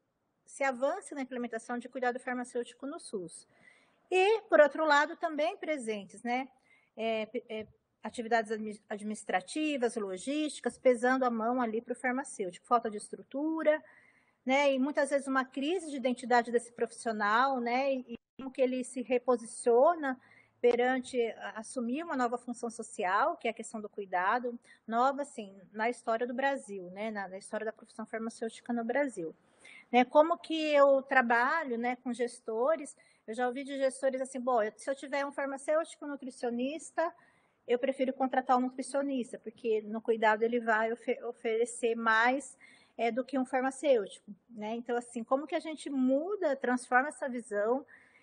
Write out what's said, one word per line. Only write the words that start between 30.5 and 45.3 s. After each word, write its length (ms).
eu 280
trabalho, 760
né, 180
com 160
gestores, 840
eu 80
já 140
ouvi 160
de 140
gestores 420
assim, 220
"Bom, 200
eu, 140
se 140
eu 60
tiver 300
um 60
farmacêutico 720
nutricionista, 1080
eu 140
prefiro 320
contratar 460
um 40
nutricionista, 800
porque 440
no 180
cuidado 420
ele 160
vai 320
ofe-, 320
oferecer 720
mais, 640
é, 120
do 140
que 160
um 60
farmacêutico", 840
né? 260
Então, 220
assim, 260
como 240